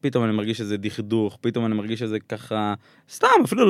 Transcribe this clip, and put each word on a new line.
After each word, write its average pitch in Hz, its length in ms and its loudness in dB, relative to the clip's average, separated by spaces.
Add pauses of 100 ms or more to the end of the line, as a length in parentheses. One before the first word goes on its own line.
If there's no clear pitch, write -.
פתאום 127 220 0
אני 110 100 2
מרגיש 107 280 -2
איזה 104 160 -4
דכדוך, 104 640 -2
פתאום 120 240 -2
אני 110 100 0
מרגיש 107 260 -4
איזה 110 180 -4
ככה, 107 540 -4 (380)
סתם, - 160 0 (160)
אפילו 226 260 2